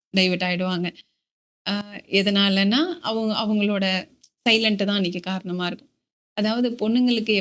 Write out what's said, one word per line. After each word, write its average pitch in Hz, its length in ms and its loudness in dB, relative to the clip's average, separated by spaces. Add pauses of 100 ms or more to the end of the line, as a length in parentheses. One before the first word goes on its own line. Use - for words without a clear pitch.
(160)
டைவர்ட் 185 260 2
ஆயிடுவாங்க. 180 480 -2 (760)
அ, 202 140 -4 (240)
எதனாலன்னா 196 760 2 (180)
அவங்க, 220 340 -2
அவங்களோட 202 720 0 (440)
சைலண்ட் 220 360 2
தான் 202 120 0
அன்னைக்கு 180 240 -2
காரணமா 180 460 -6
இருக்கும். - 220 -10 (460)
அதாவது 226 360 0
பொண்ணுங்களுக்கு 226 720 2